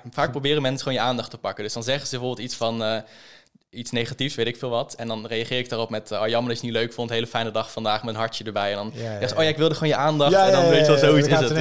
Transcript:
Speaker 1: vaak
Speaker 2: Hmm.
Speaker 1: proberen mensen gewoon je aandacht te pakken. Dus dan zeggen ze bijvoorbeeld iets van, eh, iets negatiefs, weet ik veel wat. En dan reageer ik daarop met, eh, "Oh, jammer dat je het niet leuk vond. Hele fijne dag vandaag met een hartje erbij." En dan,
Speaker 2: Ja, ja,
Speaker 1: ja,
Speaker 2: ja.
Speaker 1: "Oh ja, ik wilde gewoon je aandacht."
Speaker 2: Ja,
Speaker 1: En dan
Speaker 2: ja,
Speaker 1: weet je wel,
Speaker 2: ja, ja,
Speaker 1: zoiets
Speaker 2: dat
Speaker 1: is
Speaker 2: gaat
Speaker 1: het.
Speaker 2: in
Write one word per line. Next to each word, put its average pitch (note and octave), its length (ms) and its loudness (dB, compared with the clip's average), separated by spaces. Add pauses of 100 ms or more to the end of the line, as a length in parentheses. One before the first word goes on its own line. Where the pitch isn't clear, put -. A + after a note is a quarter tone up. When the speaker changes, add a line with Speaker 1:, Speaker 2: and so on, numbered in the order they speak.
(100)
Speaker 1:
vaak D3 140 -2
Speaker 2:
Hmm. C3 80 -2
Speaker 1:
proberen C#3+ 300 0
mensen C3 240 -2
gewoon C3 120 -2
je A2 60 0
aandacht A#2+ 260 -2
te - 80 -16
pakken. G2 260 -8
Dus G#2+ 80 -8
dan A#2 100 -8
zeggen C#3 260 -4
ze - 100 -8
bijvoorbeeld B2 280 -6
iets - 100 -10
van, A2+ 260 -2
eh, A2 140 -2 (720)
iets B2 200 -14
negatiefs, B2 440 -4
weet A#2 120 0
ik A#2 100 -4
veel C3 140 -8
wat. A#2 240 -4
En A#2 140 -10
dan A2 180 -6
reageer A#2 320 -4
ik A#2+ 100 -4
daarop A2+ 220 -4
met, G#2+ 200 -8
eh, G#2 100 -4
"Oh, A2 80 0
jammer A#2+ 240 0
dat A#2 80 -6
je B2 60 -8
het A#2 80 -4
niet A2+ 100 0
leuk A#2 80 -6
vond. A#2 180 -6
Hele A#2 160 -2
fijne A2+ 240 -4
dag A2 220 -4
vandaag A2 320 -2
met A2+ 100 -6
een A2 60 -6
hartje A2+ 240 -4
erbij." G2+ 260 -2
En G#2 60 -2
dan, G#2 180 -8
Speaker 2:
Ja, A2+ 80 -12
ja, A2+ 100 -8
Speaker 1:
ja, G#2 80 -10
Speaker 2:
ja. B2+ 60 0 (100)
Speaker 1:
"Oh D#3+ 60 2
ja, D#3 60 4
ik D3+ 80 0
wilde D#3 180 2
gewoon D#3+ 140 -2
je D3 80 2
aandacht." D3 360 4
Speaker 2:
Ja, F#3+ 140 6
Speaker 1:
En F#3+ 60 6
dan F3+ 120 6
Speaker 2:
ja, E3+ 60 6
Speaker 1:
weet E3 100 8
je D3+ 60 6
wel, D3+ 100 6
Speaker 2:
ja, C#3 60 4
ja, D3+ 60 8
Speaker 1:
zoiets D3 200 6
Speaker 2:
dat D#3+ 100 4
Speaker 1:
is - 0 -
Speaker 2:
gaat C3 100 4
Speaker 1:
het. - 20 0
Speaker 2:
in A2+ 100 0